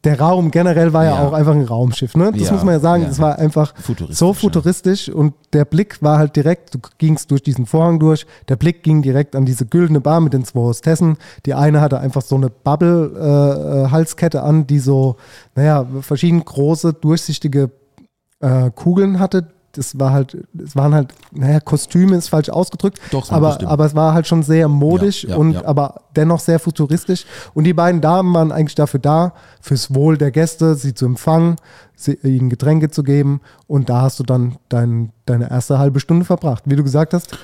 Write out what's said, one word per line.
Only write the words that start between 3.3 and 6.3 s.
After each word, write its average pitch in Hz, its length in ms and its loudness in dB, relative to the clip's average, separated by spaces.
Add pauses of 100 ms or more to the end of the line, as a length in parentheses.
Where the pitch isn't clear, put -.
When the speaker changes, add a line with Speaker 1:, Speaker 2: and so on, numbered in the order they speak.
Speaker 1:
einfach 156 380 0
Speaker 2:
Futuristisch, 80 420 -8
Speaker 1:
so 170 80 2
Speaker 2:
ja. 202 60 2
Speaker 1:
futuristisch 185 720 -2
und 151 260 0 (200)
der 147 100 2
Blick 165 380 -2
war 151 160 2
halt 151 180 0